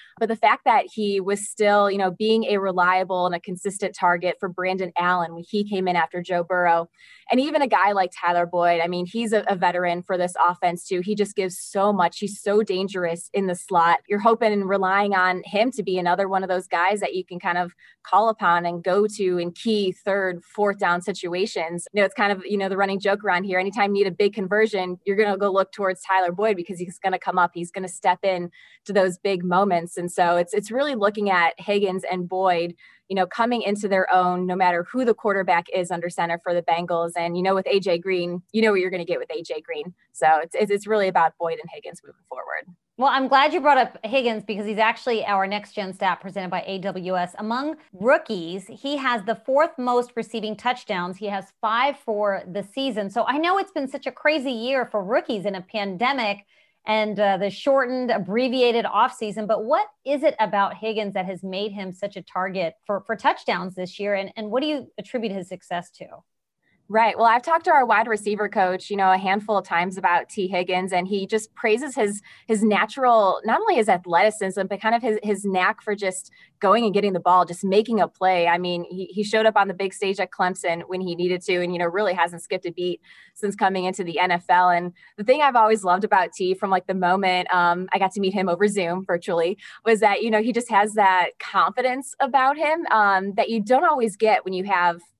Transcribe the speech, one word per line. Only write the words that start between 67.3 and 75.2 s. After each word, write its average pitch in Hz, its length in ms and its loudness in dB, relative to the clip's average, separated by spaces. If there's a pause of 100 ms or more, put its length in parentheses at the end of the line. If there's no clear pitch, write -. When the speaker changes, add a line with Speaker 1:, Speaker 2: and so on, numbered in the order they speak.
Speaker 1:
talked 330 220 0
to 370 40 4
our 269 160 6
wide 226 220 4
receiver 208 400 -2
coach, 185 420 0
you 202 60 -4
know, 190 160 4
a 190 40 4
handful 202 400 0
of 190 80 0
times 180 320 -2
about 175 320 0
T 185 200 -4
Higgins, 185 440 -2
and 180 140 0
he 196 180 -4
just 220 300 -4
praises 240 400 -2
his, 208 260 -2 (280)
his 220 160 2
natural, 214 800 4
not 247 160 0
only 427 160 2
his 214 120 2
athleticism, 190 800 2
but 196 140 -6
kind 226 160 0
of 226 40 0
his, 214 220 -2